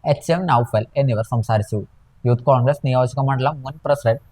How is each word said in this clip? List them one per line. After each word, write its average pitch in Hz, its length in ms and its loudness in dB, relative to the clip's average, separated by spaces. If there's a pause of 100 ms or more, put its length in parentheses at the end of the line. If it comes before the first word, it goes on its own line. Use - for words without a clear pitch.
(140)
എച്ച് - 240 -4
എം 185 40 -4 (100)
നൗഫൽ 120 340 0 (160)
എന്നിവർ 113 220 0 (100)
സംസാരിച്ചു. 107 460 -2 (480)
യൂത്ത് 120 220 0
കോൺഗ്രസ് 127 380 2
നിയോജക 127 320 0 (100)
മണ്ഡലം 135 260 -2 (100)
മുൻ 135 100 -12 (100)
പ്രസിഡന്റ് 139 460 0